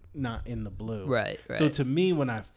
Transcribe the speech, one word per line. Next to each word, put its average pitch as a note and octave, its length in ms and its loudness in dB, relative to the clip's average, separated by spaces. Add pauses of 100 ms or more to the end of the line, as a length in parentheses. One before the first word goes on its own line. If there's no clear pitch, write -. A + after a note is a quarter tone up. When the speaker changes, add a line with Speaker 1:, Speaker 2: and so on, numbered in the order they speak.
(140)
Speaker 1:
not A#2+ 340 -4
in A2+ 160 -4
the G#2 60 -6
blue. G#2 360 -6
Speaker 2:
Right, G#2 340 0 (160)
Speaker 1:
So D3+ 100 4
Speaker 2:
right. D3 80 4
Speaker 1:
to C#3+ 100 0
me, F3 300 4
when C#3+ 160 2
I A2+ 140 -2 (140)